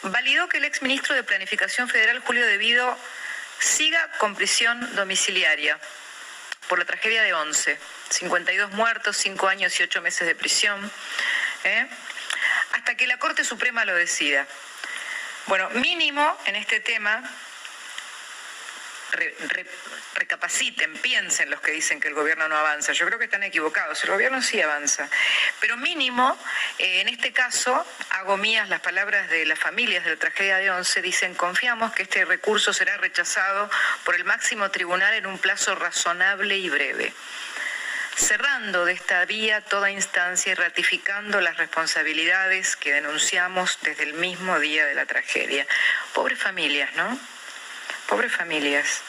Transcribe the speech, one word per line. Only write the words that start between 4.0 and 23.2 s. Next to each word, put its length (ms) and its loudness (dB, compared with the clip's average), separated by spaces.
con 180 2
prisión 600 0
domiciliaria 840 2
por 120 2
la 60 0
tragedia 380 2
de 100 2
Once. 440 0
Cincuenta 420 0
y 60 2
dos 160 0
muertos, 420 0
cinco 320 0
años 320 2
y 40 4
ocho 180 -2
meses 260 0
de 80 2
prisión, 560 0
¿eh? 240 2
Hasta 220 -2
que 120 2
la 100 0
Corte 260 0
Suprema 420 0
lo 100 0
decida. 520 2
Bueno, 240 2
mínimo 760 2
en 100 0
este 240 0
tema, 440 0
re-, 240 -2
re-, 160 -4
recapaciten, 840 -2
piensen 500 2
los 120 -2
que 100 2
dicen 280 0
que 80 0
el 60 -2
gobierno 340 2
no 80 2
avanza. 380 2
Yo 140 2
creo 100 0
que 80 0